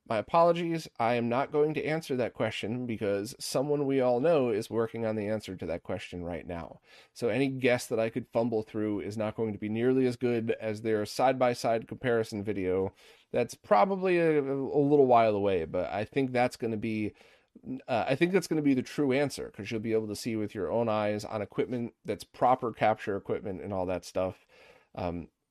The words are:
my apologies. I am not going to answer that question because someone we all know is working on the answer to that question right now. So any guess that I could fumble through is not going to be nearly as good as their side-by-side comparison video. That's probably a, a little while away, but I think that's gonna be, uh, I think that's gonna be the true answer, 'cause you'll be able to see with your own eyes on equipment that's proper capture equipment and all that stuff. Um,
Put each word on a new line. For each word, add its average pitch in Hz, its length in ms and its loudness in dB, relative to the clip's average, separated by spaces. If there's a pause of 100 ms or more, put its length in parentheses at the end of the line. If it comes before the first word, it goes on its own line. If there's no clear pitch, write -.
my 113 120 0
apologies. 170 720 2 (100)
I 120 160 2
am 117 160 0
not 127 220 0
going 151 220 4
to - 100 -2
answer 156 320 -2
that 113 180 -2
question 113 520 -4
because 104 520 -2
someone 143 480 -2
we 135 140 2
all 123 200 4
know 139 300 4
is 110 200 -2
working 113 340 -2
on 110 120 -2
the 104 120 -2
answer 104 280 -4
to 92 100 -10
that 82 160 -4
question 90 420 -8
right 85 220 -8
now. 85 340 -10 (340)
So 120 140 -2
any 131 200 2
guess 123 380 2
that 120 140 -2
I 113 80 2
could 117 240 -6
fumble 117 300 0
through 107 380 -4
is 101 180 -6
not 107 160 -4
going 113 180 -2
to 101 60 -10
be 107 100 -6
nearly 127 380 2
as 123 100 0
good 117 440 0
as 110 200 -4
their 110 240 0
side-by-side 127 840 0
comparison 113 540 -2
video. 95 520 -2 (380)
That's 123 220 -2
probably 190 640 2
a, 160 220 4
a - 20 2
little 139 640 4
while 113 280 6
away, 98 320 2
but 85 260 -2
I 101 120 -4
think 131 280 -2
that's 123 240 0
gonna 113 220 -4
be, 110 340 -4 (720)
uh, 110 220 0
I 135 60 0
think 170 180 2
that's 185 140 0
gonna 156 160 0
be 139 100 4
the 127 80 2
true 135 320 0
answer, 131 420 -2
'cause 98 160 -10
you'll 113 100 -4
be 113 120 -2
able 110 160 0
to 101 80 -6
see 113 200 -4
with 107 180 -4
your 87 180 -4
own 117 160 2
eyes 107 380 0
on 107 160 -6
equipment 120 500 -4 (140)
that's - 180 -6
proper 127 480 2
capture 107 460 0
equipment 92 420 -6
and 98 140 -6
all 92 100 -2
that 90 220 -4
stuff. 92 400 -4 (480)
Um, 87 340 -6 (220)